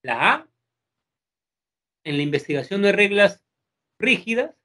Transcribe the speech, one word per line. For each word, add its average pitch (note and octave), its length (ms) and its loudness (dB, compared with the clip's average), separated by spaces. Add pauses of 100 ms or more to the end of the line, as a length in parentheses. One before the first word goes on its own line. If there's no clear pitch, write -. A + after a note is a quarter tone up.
La C3 320 0
A, D4+ 160 -8 (1500)
en D3 140 -4
la D3 60 0
investigación C#3+ 580 -4
no G3+ 60 4
hay G3+ 60 4
reglas G3+ 500 2 (560)
rígidas A#3+ 640 -2